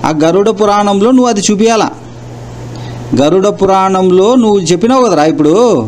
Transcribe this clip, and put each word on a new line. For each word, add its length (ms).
ఆ 60
గరుడ 260
పురాణంలో 600
నువ్వు 180
అది 120
చూపియాలా. 380
గరుడ 260
పురాణంలో 880
నువ్వు 240
చెప్పినావు 460
కదరా 200
ఇప్పుడు 280